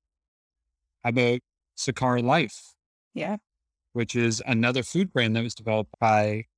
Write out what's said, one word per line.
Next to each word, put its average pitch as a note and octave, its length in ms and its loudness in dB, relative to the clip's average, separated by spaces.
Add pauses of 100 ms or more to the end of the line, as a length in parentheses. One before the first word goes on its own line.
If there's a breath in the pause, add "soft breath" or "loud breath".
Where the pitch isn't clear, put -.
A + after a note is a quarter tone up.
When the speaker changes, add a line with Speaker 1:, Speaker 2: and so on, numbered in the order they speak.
(1040)
Speaker 1:
How A#2+ 80 0
about B2 280 2 (380)
Sakara B2 440 0
Life? C3 520 0 (400)
Speaker 2:
Yeah. G#3 240 -6 (560)
Speaker 1:
Which A#2 200 -4
is A#2 320 0
another B2 380 0
food F#3 300 -2
brand A2+ 240 2
that A2+ 60 0
was A#2+ 120 -8
developed A2 360 -2 (100)
by G#2+ 460 2 (100)